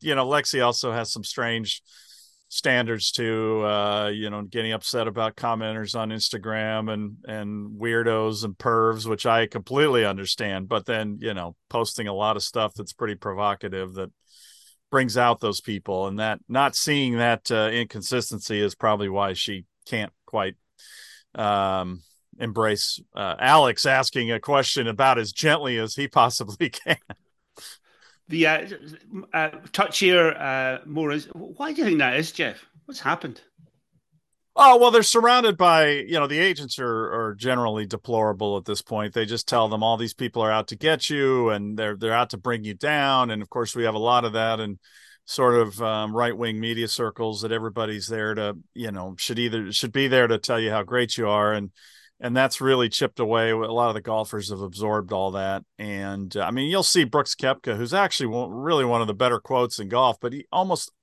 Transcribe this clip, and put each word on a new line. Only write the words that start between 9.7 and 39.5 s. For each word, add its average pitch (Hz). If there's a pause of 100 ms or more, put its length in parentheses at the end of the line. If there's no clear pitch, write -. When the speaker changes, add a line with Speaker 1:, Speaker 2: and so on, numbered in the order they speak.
Speaker 1:
understand, 98
but 107
then, 107
you 110
know, 87 (120)
posting 117
a 101
lot 104
of 101
stuff -
that's 101
pretty 107
provocative 95
that 95 (800)
brings 127
out 120
those 104
people, 98
and 98
that, 110 (100)
not 135
seeing 135
that, 117
uh, 110
inconsistency 113
is 101
probably 104
why 98
she 95 (200)
can't 107 (120)
quite, 101 (800)
um, 95 (360)
embrace, 110 (140)
uh, 95
Alex 139
asking 131
a 113
question 135
about 120
as 107
gently 147
as 110
he 139
possibly 120
<laughs> -
can. 160 (1300)
Speaker 2:
The, 160
uh, 156 (640)
uh, 156 (220)
touchier, 180
uh, 131
more 151
is, 147
why 277
do 311
you 269
think 170
that 127
is, 160
Jeff? 123 (200)
What's -
happened? 147 (1200)
Speaker 1:
Oh, 262
well, 240
they're 226
surrounded 233
by, 160
you 143
know, 143
the 147
agents 156
are, 127
are 113
generally 113
deplorable 104
at 92
this 101
point. 107
They 113
just 113
tell 117